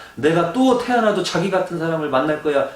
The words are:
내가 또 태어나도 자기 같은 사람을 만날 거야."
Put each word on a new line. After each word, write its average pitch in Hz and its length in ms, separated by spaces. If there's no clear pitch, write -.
내가 165 380
또 262 240
태어나도 220 460
자기 180 260
같은 180 300
사람을 160 300
만날 147 340
거야." 143 320